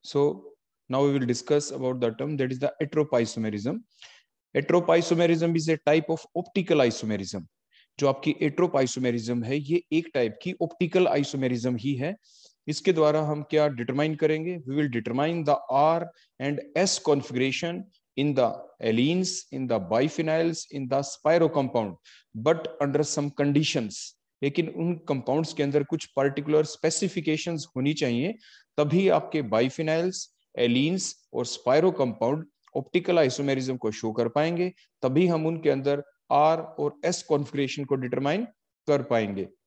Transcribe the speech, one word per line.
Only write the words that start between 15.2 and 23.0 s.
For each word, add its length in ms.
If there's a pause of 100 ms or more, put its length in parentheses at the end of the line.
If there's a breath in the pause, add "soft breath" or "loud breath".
the 100 (160)
R 360 (340 soft breath)
and 200 (140)
S 240
configuration 840 (340)
in 180
the 120 (360)
allenes, 500 (200)
in 140
the 120
biphenyls, 920
in 180
the 140
spiro 480
compound, 460 (380 soft breath)
but 340 (120)
under 240